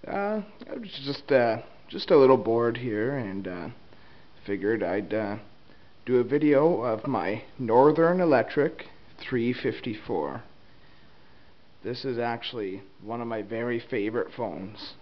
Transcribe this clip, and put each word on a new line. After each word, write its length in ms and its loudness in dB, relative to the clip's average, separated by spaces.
Uh, 340 -4
I 80 -10
was 260 -12
just, 280 -6
uh, 320 2
just 240 -4
a 40 8
little 220 10
bored 400 0
here 400 -4
and, 300 -6
uh, 220 -10
figured 380 -2
I'd, 280 -4
uh, 260 -4
do 140 2
a 40 2
video 600 4
of 240 -2
my 340 -2
Northern 640 6
Electric 680 2
three 320 -2
fifty-four. 920 -6
This 220 -8
is 140 -4
actually 640 -6
one 180 -10
of 80 -6
my 140 -6
very 380 -4
favorite 580 -4
phones. 640 -10